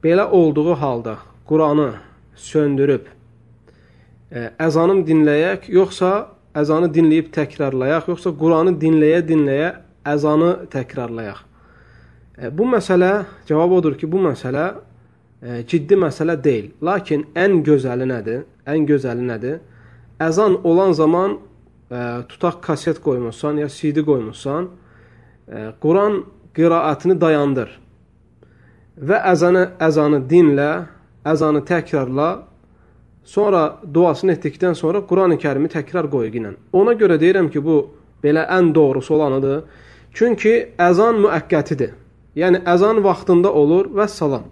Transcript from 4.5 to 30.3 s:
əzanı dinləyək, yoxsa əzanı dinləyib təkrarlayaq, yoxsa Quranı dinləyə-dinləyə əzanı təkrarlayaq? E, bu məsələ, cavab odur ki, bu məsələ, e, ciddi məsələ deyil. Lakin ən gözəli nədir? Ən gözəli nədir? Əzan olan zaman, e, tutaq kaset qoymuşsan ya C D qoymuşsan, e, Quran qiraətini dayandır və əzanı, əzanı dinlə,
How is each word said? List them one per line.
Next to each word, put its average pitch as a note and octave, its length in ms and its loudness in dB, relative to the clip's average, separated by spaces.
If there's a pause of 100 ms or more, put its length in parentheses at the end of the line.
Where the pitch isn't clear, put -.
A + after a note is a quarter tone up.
əzanı E3 480 2
dinləyək, D#3+ 680 2
yoxsa F#3 380 2 (420)
əzanı D#3 400 0
dinləyib D#3+ 400 2
təkrarlayaq, C#3+ 800 -4
yoxsa F3 260 -6
Quranı E3 400 2
dinləyə-dinləyə D#3 920 2 (340)
əzanı D3+ 460 2 (180)
təkrarlayaq? A#2 720 -10 (960)
E, C3+ 200 -10
bu A#3+ 120 0
məsələ, F#3+ 560 0 (240)
cavab E3 300 2
odur D#3 180 -2
ki, D#3+ 140 -6
bu F#3+ 100 0
məsələ, C#3+ 460 -4 (720)
e, A#2+ 240 -12
ciddi E3 320 0
məsələ E3 460 -2
deyil. A#2+ 280 0 (100)
Lakin F3 520 -4
ən F#3+ 320 2
gözəli C3 400 0
nədir? A#2+ 400 -6 (240)
Ən D3+ 160 0
gözəli B2 400 -2
nədir? B2 340 -8 (640)
Əzan F3+ 420 2
olan F3+ 300 4
zaman, E3+ 460 0 (500)
e, B2 100 -10 (300)
tutaq F3 320 -4
kaset - 400 -4
qoymuşsan C3 560 -4
ya D3 120 -6
C D3+ 260 -6
D D#3 100 -2
qoymuşsan, C#3 640 -4 (840)
e, A2 220 -14 (100)
Quran G3 380 2 (340)
qiraətini E3 680 0
dayandır C#3+ 500 0 (1300)
və E3+ 160 0 (140)
əzanı, F3+ 320 2 (180)
əzanı D3+ 380 2 (100)
dinlə, D3+ 420 4 (540)